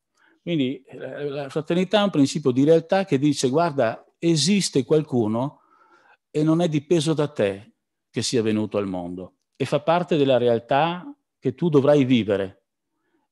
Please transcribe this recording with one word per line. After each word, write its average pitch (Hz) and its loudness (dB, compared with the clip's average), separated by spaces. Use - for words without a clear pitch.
Quindi, 143 -4
eh, 135 -12
la 139 -8
fraternità 180 -2
è - 2
un 202 0
principio 139 0
di 135 2
realtà 165 2
che 143 0
dice: 139 0
"Guarda, 139 -2
esiste 165 0
qualcuno 131 -2
e 151 -2
non 160 2
è 175 2
dipeso 156 0
da 147 -2
te 101 -4
che 120 -6
sia 117 -2
venuto 107 -2
al 101 -2
mondo 90 -10
e 139 -6
fa 143 -2
parte 170 0
della 135 2
realtà 143 0
che 127 -4
tu 175 -2
dovrai 143 4
vivere." 101 0